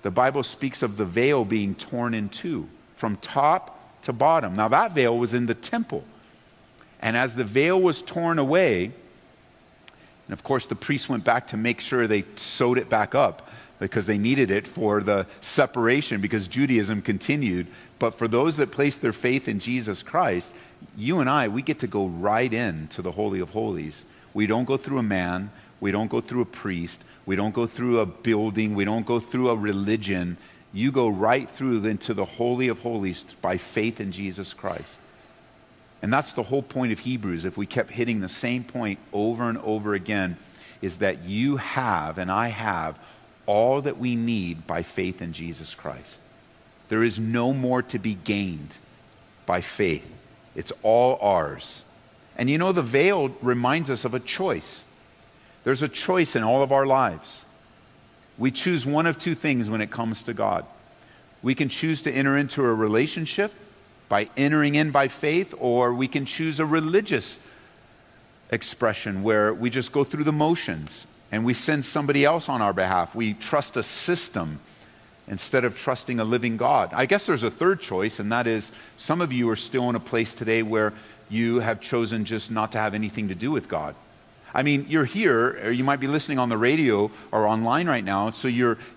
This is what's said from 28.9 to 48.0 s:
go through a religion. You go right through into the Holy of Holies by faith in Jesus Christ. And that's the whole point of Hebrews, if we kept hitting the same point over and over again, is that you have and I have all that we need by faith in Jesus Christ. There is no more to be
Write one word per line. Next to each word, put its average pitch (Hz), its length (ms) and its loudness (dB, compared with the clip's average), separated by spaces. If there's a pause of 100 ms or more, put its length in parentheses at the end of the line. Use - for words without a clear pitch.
go 120 160 0
through 123 300 0
a 117 40 4
religion. 98 840 -2 (340)
You 117 180 0
go 131 180 2
right 110 400 2
through 120 360 -2
into 110 300 -2
the 95 100 -2
Holy 123 440 0
of 110 120 -2
Holies 101 440 -4 (180)
by 92 160 0
faith 113 420 -2
in 101 100 -4
Jesus 92 440 -8
Christ. - 440 -10 (1040)
And 107 100 0
that's 143 220 0
the 123 80 -2
whole 131 200 -2
point 127 300 -2
of 101 80 -4
Hebrews, 104 440 -4
if 92 120 -6
we 101 100 -4
kept - 240 -2
hitting 117 300 -2
the 95 80 -6
same 123 360 -4
point 110 340 -6 (140)
over 117 360 0
and 113 100 -2
over 104 360 -2
again, 92 420 -2 (460)
is 87 160 -6
that 85 260 0
you 113 320 0
have 92 600 -2
and 92 120 -4
I 110 180 0
have 98 500 -4 (480)
all 117 340 4
that 143 160 -4
we 123 180 -2
need 101 520 -2
by 85 160 -2
faith 90 400 -4
in 87 100 -8
Jesus 80 420 -12
Christ. - 460 -14 (680)
There 110 140 2
is 107 160 2
no 117 360 0
more 127 280 0
to 123 160 -6
be 104 160 -2